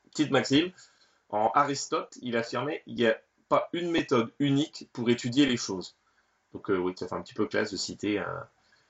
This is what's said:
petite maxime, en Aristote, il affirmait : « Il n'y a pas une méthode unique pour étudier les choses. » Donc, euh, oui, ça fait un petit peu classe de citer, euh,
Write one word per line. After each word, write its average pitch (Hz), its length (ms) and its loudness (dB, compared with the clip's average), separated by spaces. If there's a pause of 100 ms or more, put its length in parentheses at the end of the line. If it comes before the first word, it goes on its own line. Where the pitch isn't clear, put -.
(100)
petite 143 200 -2
maxime, 139 400 2 (600)
en 107 240 2
Aristote, 143 640 -2
il 120 160 -4
affirmait : « 127 500 -4
Il 117 100 -14
n'y 117 100 2
a 110 100 4 (320)
pas - 240 2
une 170 180 -2
méthode 143 480 2
unique 143 540 2
pour 117 160 -2
étudier 123 380 4
les 123 100 2
choses. » 95 400 -8 (560)
Donc, - 160 -10
euh, 98 80 2
oui, 92 220 0
ça 87 100 -8
fait 95 60 -8
un 87 80 -6
petit - 120 -20
peu 107 120 -2
classe 104 240 -2
de 92 80 -6
citer, 101 400 -4
euh, 87 80 -6 (640)